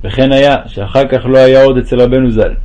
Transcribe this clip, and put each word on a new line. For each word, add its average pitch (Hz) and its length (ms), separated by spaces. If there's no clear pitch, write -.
וכן 131 280
היה 139 240
שאחר 131 400
כך 123 200
לא 131 120
היה 131 260
עוד 135 140
אצל 123 220
רבנו 123 300
ז"ל. 110 240